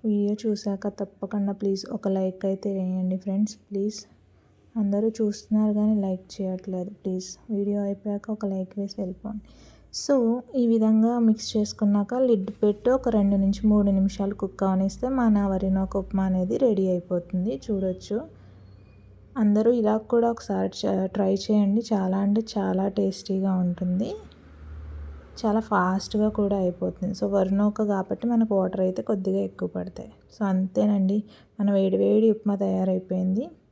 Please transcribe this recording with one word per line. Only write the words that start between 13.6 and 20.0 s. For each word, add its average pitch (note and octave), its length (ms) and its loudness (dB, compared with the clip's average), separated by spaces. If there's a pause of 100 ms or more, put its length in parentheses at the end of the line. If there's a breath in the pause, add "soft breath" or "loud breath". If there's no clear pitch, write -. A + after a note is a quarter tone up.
మూడు G3+ 260 4
నిమిషాలు G3 440 0
కుక్ G3 260 -4
అవనిస్తే F#3+ 400 0 (120)
మన G#3+ 320 4
వరి F#3+ 240 0
నూక F#3+ 280 -2
ఉప్మా F#3+ 260 0
అనేది F#3 340 0
రెడీ F#3+ 300 2
అయిపోతుంది. F3+ 580 -4 (140)
చూడొచ్చు, F#3+ 520 -4 (1160 loud breath)
అందరూ A3 360 4 (100)
ఇలా G#3+ 140 2 (180)